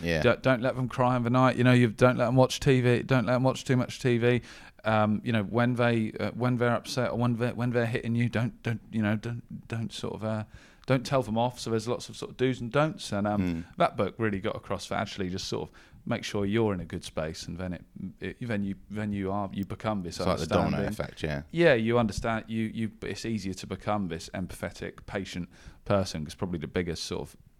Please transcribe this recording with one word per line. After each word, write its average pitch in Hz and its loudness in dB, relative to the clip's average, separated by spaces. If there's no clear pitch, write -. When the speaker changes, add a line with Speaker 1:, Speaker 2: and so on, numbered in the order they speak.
Speaker 1:
Yeah. 82 2
Speaker 2:
don't, 120 4
don't 127 2
let 120 0
them 127 -2
cry 127 2
in 120 0
the 117 0
night, 127 4
you 120 4
know, 127 8
you 123 8
don't 123 4
let 123 4
them 123 2
watch 127 4
T 131 4
V, 120 4
don't 127 2
let 120 2
them 123 2
watch 131 0
too 131 2
much - -2
T 120 2
V." 120 4
Um, 107 4
you 120 0
know, 113 2
when 120 2
they, 117 2
uh, 101 -2
when 123 0
they're 120 2
upset - -2
or 110 -2
when 120 2
they're, 120 -2
when 123 -2
they're 117 2
hitting 117 -2
you, 120 2
don't, 113 -2
don't, 113 -2
you 110 0
know, 107 2
don't, 117 -6
don't 113 -6
sort - -8
of, 95 -8
uh, 110 -4
don't 131 2
tell 135 2
them 107 -4
off. 123 0
So - -8
there's 110 0
lots 120 -4
of 107 -16
sort - -10
of - -18
do's 127 0
and 117 -6
don'ts, 151 0
and, 101 0
um, 104 2
Speaker 1:
Mm. 85 -2
Speaker 2:
that 165 2
book - 0
really 104 -2
got 101 -4
across 98 -6
that - -4
actually 98 0
just 92 -4
sort - -4
of - -20
make - -2
sure 101 0
you're 107 4
in 92 -2
a 85 -8
good 85 -8
space, - -6
and 85 -8
then 90 -4
it, - -12
it, 95 -8
then 110 -4
you, 98 -4
then 107 -4
you 98 -2
are, 98 -2
you 98 -4
become 104 -4
this 85 -8
Speaker 1:
It's 90 -4
like 92 2
the 80 -4
domino 80 2
Speaker 2:
understanding 67 -2
Speaker 1:
effect, - -8
yeah. 73 -2
Speaker 2:
Yeah, 165 6
you 117 4
understand. 113 -2
You, 110 -2
you, 110 -4
it's 95 -6
easier 98 -4
to - -10
become 101 -2
this 82 -8
empathetic, - -8
patient 92 -6
person, 92 0
'cause 76 -10
probably 87 -4
the 73 -6
biggest 85 -4
sort - -6
of 73 -12